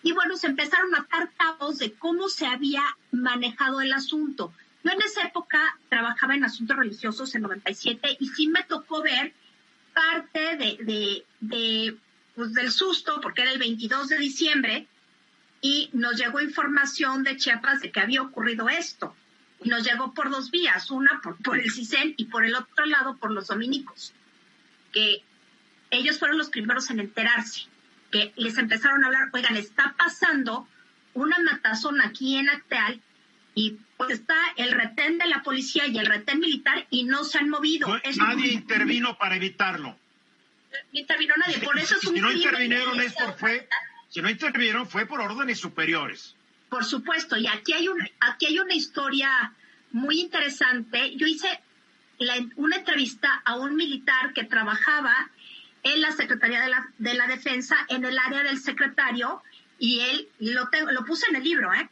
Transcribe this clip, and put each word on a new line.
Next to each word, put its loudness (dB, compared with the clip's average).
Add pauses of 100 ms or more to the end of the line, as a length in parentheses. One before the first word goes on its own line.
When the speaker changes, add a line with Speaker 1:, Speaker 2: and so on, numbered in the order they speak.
Speaker 1:
Y 2
bueno, 2
se -4
empezaron 2
a 2
atar -2
cabos 0
de -4
cómo -2
se -4
había 0 (260)
manejado 0
el 2
asunto. -2 (300)
Yo 2
en 2
esa 0
época 0 (120)
trabajaba 2
en 2
asuntos -2
religiosos -4
en -2
noventa -4
y -6
siete -2
y -2
sí 0
me 2
tocó -6
ver 0 (600)
parte 0
de, -2
de, -2 (140)
de, -2 (400)
pues, -6
del 0
susto, 0
porque -2
era 4
el -2
veintidós -2
de 2
diciembre, 0 (760)
y 0
nos 0
llegó -2
información 0
de 0
Chiapas 0
de -10
que -4
había 2
ocurrido -2
esto. -4 (460)
Y 0
nos 0
llegó 0
por -2
dos -4
vías, 0
una 2
por, -10
por -2
el 0
cisen 0
y -2
por 0
el 2
otro 0
lado 2
por -4
los -4
dominicos, -6 (800)
que 0 (680)
ellos 0
fueron 2
los -2
primeros -2
en -2
enterarse, -2 (500)
que 0
les -2
empezaron 4
a 6
hablar, 2
"Oigan, 0
está 0
pasando 0 (460)
una 2
matazón 2
aquí 0
en 2
Acteal", -2 (540)
y 0 (180)
pues -2
está 0 (200)
el 0
retén 0
de 2
la 0
policía 0
y -2
el 0
retén 2
militar 0
y 0
no 0
se 0
han 2
movido. 2
Speaker 2:
No, 2
Speaker 1:
Es -2
Speaker 2:
nadie 2
Speaker 1:
un 0
Speaker 2:
intervino 0
para 0
evitarlo. -4 (960)
Speaker 1:
No -4
intervino 2
nadie, 2
por 0
eso 2
es 0
un 2
Speaker 2:
Si 2
no 2
Speaker 1:
crimen 2
Speaker 2:
intervinieron 2
Speaker 1:
de 0
Speaker 2:
es -6
por, -4
fue, 0 (440)
si -8
no 0
intervinieron 0
fue -2
por -6
órdenes -4
superiores. -4 (340)
Speaker 1:
Por -2
supuesto, -2
y 0
aquí 0
hay 2
un, -2 (220)
aquí 2
hay 2
una 0
historia 0 (400)
muy 0
interesante. 0
Yo 0
hice 0 (580)
la, 0 (220)
una 2
entrevista 0
a 2
un -2
militar 0
que -4
trabajaba 2 (540)
en 4
la 4
Secretaría 2
de 2
la, 0 (100)
de -2
la 2
Defensa, 0 (120)
en -2
el 0
área 0
del 0
secretario, 0 (380)
y 2
él, -2 (120)
lo -2
tengo, 0
lo 0
puse -2
en 2
el -4
libro, 0
¿eh? 0